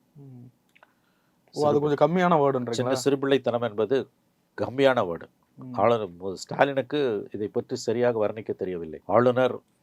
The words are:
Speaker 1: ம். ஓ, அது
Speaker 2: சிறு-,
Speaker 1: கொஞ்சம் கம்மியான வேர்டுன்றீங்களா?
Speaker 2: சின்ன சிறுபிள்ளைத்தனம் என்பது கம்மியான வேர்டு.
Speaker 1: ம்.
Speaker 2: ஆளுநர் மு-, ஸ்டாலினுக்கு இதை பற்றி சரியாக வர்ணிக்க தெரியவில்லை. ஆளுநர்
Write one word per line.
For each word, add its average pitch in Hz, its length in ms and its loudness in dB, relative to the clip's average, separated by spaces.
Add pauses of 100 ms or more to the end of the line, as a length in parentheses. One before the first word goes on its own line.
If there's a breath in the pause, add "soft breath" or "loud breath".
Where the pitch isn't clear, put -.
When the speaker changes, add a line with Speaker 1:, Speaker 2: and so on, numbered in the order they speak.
(160)
Speaker 1:
ம். 127 320 -20 (1040 soft breath)
ஓ, 147 140 0
அது 147 100 4
Speaker 2:
சிறு-, 143 40 0
Speaker 1:
கொஞ்சம் 147 220 0
கம்மியான 175 380 4
வேர்டுன்றீங்களா? 123 380 0
Speaker 2:
சின்ன 127 240 0
சிறுபிள்ளைத்தனம் 135 680 2
என்பது 107 280 0 (600)
கம்மியான 123 500 2
வேர்டு. 82 200 -8 (300)
Speaker 1:
ம். 131 160 -16
Speaker 2:
ஆளுநர் 107 360 2 (100)
மு-, 95 140 -8
ஸ்டாலினுக்கு 139 680 -2 (300)
இதை 101 160 -6
பற்றி 120 280 -6
சரியாக 117 520 0
வர்ணிக்க 107 260 -8
தெரியவில்லை. 82 520 -8
ஆளுநர் 120 500 2 (280)